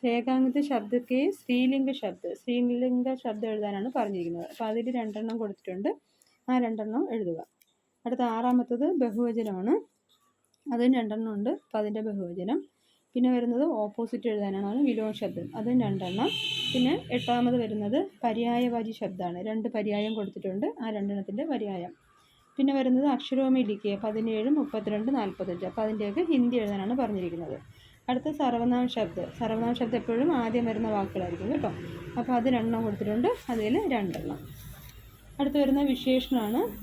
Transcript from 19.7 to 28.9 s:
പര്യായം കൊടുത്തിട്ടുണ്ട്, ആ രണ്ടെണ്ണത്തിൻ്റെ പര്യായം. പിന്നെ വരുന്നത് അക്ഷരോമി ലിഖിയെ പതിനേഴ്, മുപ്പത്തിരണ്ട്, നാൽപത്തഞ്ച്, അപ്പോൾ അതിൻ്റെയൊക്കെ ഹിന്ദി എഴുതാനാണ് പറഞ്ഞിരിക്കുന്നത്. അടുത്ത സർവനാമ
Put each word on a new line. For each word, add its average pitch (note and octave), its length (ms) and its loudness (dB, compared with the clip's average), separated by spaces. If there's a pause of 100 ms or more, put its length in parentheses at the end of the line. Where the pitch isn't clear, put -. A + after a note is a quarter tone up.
പര്യായം G#3 380 0
കൊടുത്തിട്ടുണ്ട്, G3 520 -4 (160)
ആ A3+ 140 -4
രണ്ടെണ്ണത്തിൻ്റെ G3+ 560 -4
പര്യായം. F#3+ 400 -4 (680)
പിന്നെ C#4 180 4
വരുന്നത് C4 380 4
അക്ഷരോമി C4 560 2
ലിഖിയെ G3+ 340 -2
പതിനേഴ്, A3 440 0 (100)
മുപ്പത്തിരണ്ട്, A3 600 -2
നാൽപത്തഞ്ച്, F#3 520 -4
അപ്പോൾ A3 160 -2
അതിൻ്റെയൊക്കെ G#3+ 440 0
ഹിന്ദി B3 300 4
എഴുതാനാണ് G3+ 400 -2
പറഞ്ഞിരിക്കുന്നത്. F3+ 560 -2 (540)
അടുത്ത B3+ 180 0 (100)
സർവനാമ B3 480 4 (100)